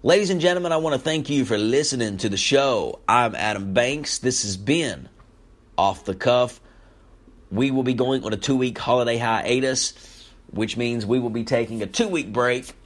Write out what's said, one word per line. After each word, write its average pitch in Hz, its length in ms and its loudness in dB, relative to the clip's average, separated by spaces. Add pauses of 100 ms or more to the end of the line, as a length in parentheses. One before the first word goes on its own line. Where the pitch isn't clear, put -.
Ladies 180 260 4
and 185 100 0
gentlemen, 175 320 2
I 160 60 2
want 160 160 0
to 131 80 0
thank 156 280 -2
you 143 140 2
for 110 140 0
listening 117 600 0
to 107 120 -2
the 98 80 -2
show. 131 640 2 (100)
I'm 117 260 4
Adam 98 380 -2
Banks. 131 460 0
This 123 240 -2
has 101 120 -4
been 101 540 -2 (680)
Off 95 300 0
the 98 100 -4
Cuff. 123 460 0 (880)
We 127 200 0
will 131 120 0
be 127 120 0
going 127 280 0
on 107 80 -6
a 107 60 -4
two-week 127 400 0
holiday 120 400 2
hiatus, 123 1120 -2 (220)
which 107 260 -4
means 120 280 -2
we 123 140 2
will 120 120 -2
be 113 120 -4
taking 117 380 -2
a 98 60 -4
two-week 160 440 -2
break 123 400 0 (140)